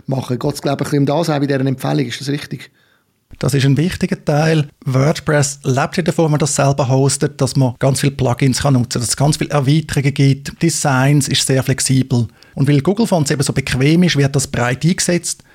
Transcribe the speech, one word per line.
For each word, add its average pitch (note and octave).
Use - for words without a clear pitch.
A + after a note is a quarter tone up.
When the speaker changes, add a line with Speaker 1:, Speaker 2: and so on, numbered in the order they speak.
Speaker 1:
machen C3
müssen. A#2+
Geht's, D3
glaub C#3
ich, C#3+
ein -
bisschen D3
um C#3
das D#3
auch D3
bei C#3+
deren C3+
Empfehlung? C#3
Ist A#2
das C3+
richtig? -
Speaker 2:
Das C#3+
ist C3+
ein C#3
wichtiger F3
Teil. D#3
WordPress C#3+
lebt C#3+
ja F3+
davon, E3
wenn D3+
man D3+
das D3
selber C#3
hostet, C3+
dass C3
man C3
ganz C3+
viele C#3
Plugins B2+
kann C#3+
nutzen, B2
dass A2+
es -
ganz D3+
viele -
Erweiterungen C#3+
gibt. C#3
Designs C#3+
ist -
sehr C3
flexibel. C3
Und C#3
weil C#3+
Google G3+
Fonts D#3+
eben C#3+
so C#3
bequem C#3+
ist, D#3+
wird C#3
das C#3
breit B2
eingesetzt, -